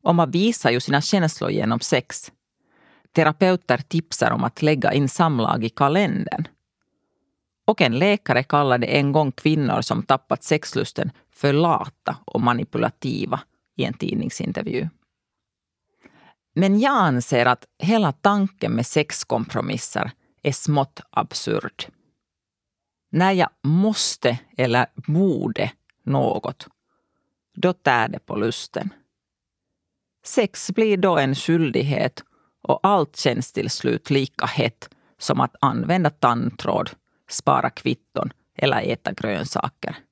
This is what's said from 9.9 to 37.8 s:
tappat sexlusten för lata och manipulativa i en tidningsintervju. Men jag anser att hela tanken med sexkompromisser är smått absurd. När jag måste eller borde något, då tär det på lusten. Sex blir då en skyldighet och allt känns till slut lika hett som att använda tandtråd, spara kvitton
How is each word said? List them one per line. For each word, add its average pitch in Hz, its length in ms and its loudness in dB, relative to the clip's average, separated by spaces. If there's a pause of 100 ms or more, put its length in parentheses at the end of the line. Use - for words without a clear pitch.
tappat - 400 -2
sexlusten - 680 -4 (200)
för 143 220 0
lata - 720 0
och - 160 -4
manipulativa 117 1000 -2 (360)
i - 80 -2
en - 100 -6
tidningsintervju. - 920 -6 (1700)
Men 196 260 4
jag 277 160 2
anser 127 500 2
att 123 180 2 (140)
hela 196 340 2
tanken 196 600 0
med 117 140 -2
sexkompromisser - 1200 -4 (320)
är 143 100 -2
smått - 480 -2 (100)
absurd. - 720 -4 (1300)
När 185 220 2
jag 180 180 2 (120)
måste 165 760 0 (180)
eller 123 380 2
borde 156 760 0 (300)
något, 135 680 -2 (840)
då 180 180 0
tär 120 360 2
det 107 100 -10
på - 180 -10
lusten. 117 540 -4 (1300)
Sex - 460 -2
blir 214 260 2
då 180 220 4
en 135 160 2
skyldighet 143 920 0 (380)
och - 200 0
allt 190 340 2
känns - 360 -2
till - 180 -4
slut - 400 -4
lika 139 360 -2
hett - 420 -2 (300)
som - 220 0
att 127 200 0
använda 147 500 0
tandtråd, - 800 0 (380)
spara 131 420 0
kvitton - 600 -6 (240)